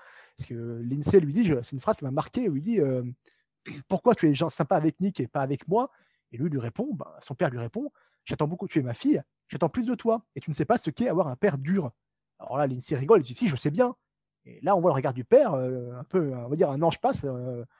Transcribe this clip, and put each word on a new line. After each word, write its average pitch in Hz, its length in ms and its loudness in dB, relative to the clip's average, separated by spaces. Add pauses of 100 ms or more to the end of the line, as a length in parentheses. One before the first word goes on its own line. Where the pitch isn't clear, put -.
(380)
Parce - 120 -14
que 117 340 -8
Lindsay 147 380 4
lui 143 100 -2
dit, 214 140 2
je, 156 180 2
c'est - 80 -14
une 135 80 -8
phrase 214 180 0
qui - 60 -12
m'a 135 80 -4
marqué, 180 380 -2
où 139 80 -2
il 143 40 -4
dit, 208 200 0
euh, 127 220 0 (640)
<clears throat> « 143 220 -14
Pourquoi 208 260 2
tu 165 160 4
es 147 40 4
gen-, 156 160 0
sympa 170 260 0
avec 156 240 0
Nick 190 200 -2
et 123 80 -2
pas 143 140 -4
avec 135 260 -4
moi ? » 226 240 0 (400)
Et 117 60 -14
lui 156 120 -2
lui 139 100 -2
répond, 151 320 -6
bah, 82 300 -10
son - 120 -12
père 160 160 0
lui 123 100 -6
répond, « 208 320 -8 (340)
J'attends 147 220 -2
beaucoup, 180 200 -8
tu - 120 0
es 135 40 0
ma 120 100 -4
fille, 269 300 0 (240)
j'attends 156 220 0
plus 247 180 -4
de 247 80 -2
toi, 226 300 -2 (100)
et 139 60 -10
tu - 80 -10
ne 147 60 -4
sais 151 100 -2
pas 240 120 2
ce - 120 -4
qu'est 233 180 -2
avoir 165 220 0
un 123 80 -6
père 170 200 2
dur. » 151 340 -2 (480)
Alors 123 180 -6
là, 147 100 2
Lindsay 131 280 -4
rigole, 156 240 6
elle 135 60 0
dit, « 127 120 -12
Si, 240 100 0
je 143 80 0
sais - 160 -2
bien. » 247 240 0 (500)
Et 120 160 -20
là, 185 140 2
on 175 60 2
voit 175 100 6
le 139 40 2
regard 131 180 0
du 123 100 -6
père, 233 300 6
euh, 127 440 -4
un 123 60 -14
peu, 151 320 0
on 120 140 -10
va 147 80 -2
dire, 165 120 4
un 139 120 -2
ange 165 180 2
passe, - 240 -2
euh, « 123 400 -6 (160)